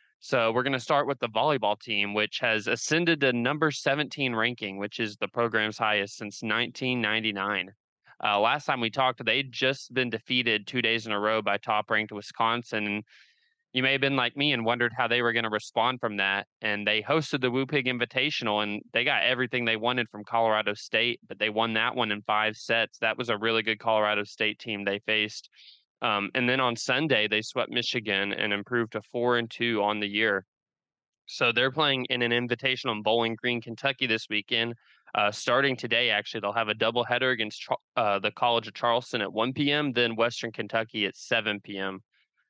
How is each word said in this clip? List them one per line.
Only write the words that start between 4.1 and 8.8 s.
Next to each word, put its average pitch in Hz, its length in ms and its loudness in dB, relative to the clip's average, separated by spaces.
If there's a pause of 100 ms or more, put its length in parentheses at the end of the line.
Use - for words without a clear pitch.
ranking, 110 440 -2
which 104 240 -6
is 104 160 -4
the 104 100 -6
program's 110 500 0
highest 107 380 0
since 104 260 -10
nineteen 120 600 -2
ninety-nine. 104 720 -2 (500)
Uh, 104 160 2
last 123 240 2
time 135 160 -2
we 117 100 0